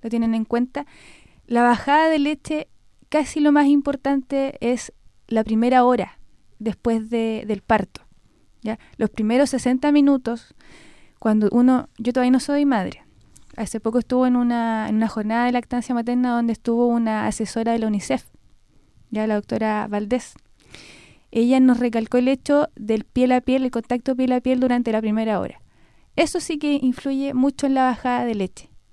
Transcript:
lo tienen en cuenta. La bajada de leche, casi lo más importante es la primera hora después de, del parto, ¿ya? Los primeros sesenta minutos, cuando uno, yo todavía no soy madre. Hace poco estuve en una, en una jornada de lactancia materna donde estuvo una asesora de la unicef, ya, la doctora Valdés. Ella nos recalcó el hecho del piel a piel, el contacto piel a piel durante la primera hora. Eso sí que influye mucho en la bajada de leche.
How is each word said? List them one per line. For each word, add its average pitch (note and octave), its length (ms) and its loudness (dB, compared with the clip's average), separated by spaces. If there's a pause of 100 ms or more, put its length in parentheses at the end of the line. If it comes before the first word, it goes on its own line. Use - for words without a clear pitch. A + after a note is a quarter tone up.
lo A3+ 80 -10
tienen A3+ 260 -2
en A3 120 -2
cuenta. B3 400 -4 (600)
La A#3 160 2
bajada C#4 460 4
de D#4 100 2
leche, D4+ 500 -4 (420)
casi D4+ 300 -2
lo D4 120 4
más C#4+ 140 6
importante C#4 960 0
es A#3+ 320 -4 (360)
la A3 160 0
primera A#3+ 400 4
hora B3 340 0 (400)
después A3 500 -4
de, A3+ 380 -4
del G3+ 160 -4
parto, G3+ 400 -2 (600)
¿ya? A3 160 -6 (200)
Los G#3+ 100 0
primeros A#3+ 400 0
sesenta B3+ 440 0
minutos, C4+ 640 0 (640)
cuando G#3+ 320 2
uno, B3 460 4
yo A#3 160 -4
todavía B3 200 2
no C4 60 6
soy C#4+ 280 0
madre. G3+ 360 -2 (540)
Hace A3 240 -6
poco A3+ 200 -2
estuve B3+ 280 0
en B3 80 2
una, A#3 540 -2
en G#3+ 60 0
una A3 120 2
jornada A3+ 380 -2
de B3 60 0
lactancia B3 420 -4
materna B3 380 0
donde A#3+ 200 0
estuvo A#3 340 0
una A3 400 0
asesora A3+ 460 -4
de A#3 60 0
la A3 80 -2
unicef, G#3+ 380 -2 (840)
ya, G#3+ 160 -4
la G#3+ 100 0
doctora G#3+ 520 -4
Valdés. G#3 460 -4 (960)
Ella A#3+ 300 2
nos B3+ 180 6
recalcó A#3 400 0
el B3 100 2
hecho C#4+ 480 0
del G#3+ 280 -4
piel B3+ 280 2
a B3+ 80 2
piel, C4 240 0
el B3+ 60 -2
contacto B3 460 -4
piel B3+ 160 0
a B3 100 0
piel B3+ 180 0
durante B3 320 0
la A3 80 0
primera A3 400 -2
hora. - 220 -10 (520)
Eso E4 260 0
sí D#4+ 180 -6
que D4 240 0
influye C4+ 500 -2
mucho C#4 340 0
en C4+ 80 0
la C4 100 2
bajada B3 420 -2
de A3+ 80 -2
leche. G3 340 -8 (240)